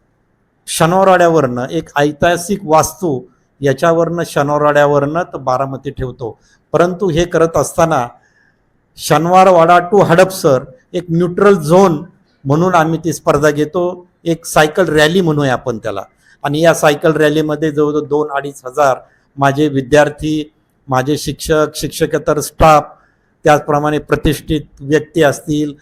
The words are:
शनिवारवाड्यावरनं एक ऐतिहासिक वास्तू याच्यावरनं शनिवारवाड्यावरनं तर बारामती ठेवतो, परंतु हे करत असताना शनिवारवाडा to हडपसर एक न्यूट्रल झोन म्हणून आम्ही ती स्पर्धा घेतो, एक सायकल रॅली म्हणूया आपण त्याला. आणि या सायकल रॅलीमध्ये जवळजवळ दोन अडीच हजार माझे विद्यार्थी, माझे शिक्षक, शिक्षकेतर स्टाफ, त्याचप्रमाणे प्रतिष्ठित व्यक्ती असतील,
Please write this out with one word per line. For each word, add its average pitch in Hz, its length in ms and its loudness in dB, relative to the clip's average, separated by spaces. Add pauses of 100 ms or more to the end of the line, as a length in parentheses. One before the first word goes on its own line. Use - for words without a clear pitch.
(680)
शनिवारवाड्यावरनं 165 1040 2
एक 165 260 -6
ऐतिहासिक 170 680 -2
वास्तू 156 560 -2 (400)
याच्यावरनं 165 640 0
शनिवारवाड्यावरनं 147 960 0
तर 175 140 -12
बारामती 135 540 -6
ठेवतो, 123 480 -12 (340)
परंतु 175 380 0
हे 165 140 0
करत 165 320 0
असताना 147 520 -2 (880)
शनिवारवाडा 175 840 4 (140)
to 202 100 4
हडपसर 160 640 2 (280)
एक 175 180 -6
न्यूट्रल 180 440 2
झोन 165 500 2 (400)
म्हणून 165 300 0
आम्ही 160 300 0
ती 160 80 -2
स्पर्धा 151 380 0
घेतो, 175 560 -4 (180)
एक 165 200 -4
सायकल 160 440 0
रॅली 156 320 2
म्हणूया 147 320 0
आपण 117 260 -6
त्याला. 101 240 -8 (400)
आणि 143 180 -4
या 165 140 4
सायकल 156 380 2
रॅलीमध्ये 151 580 0
जवळजवळ 147 380 -2
दोन 147 220 -2
अडीच 139 360 -8
हजार 131 300 0 (420)
माझे 139 300 0
विद्यार्थी, 147 840 -2 (360)
माझे 131 300 -2
शिक्षक, 156 560 -2
शिक्षकेतर 151 640 -4
स्टाफ, 151 440 2 (600)
त्याचप्रमाणे 151 540 0
प्रतिष्ठित 147 640 -4 (200)
व्यक्ती 151 420 -2
असतील, 147 600 -2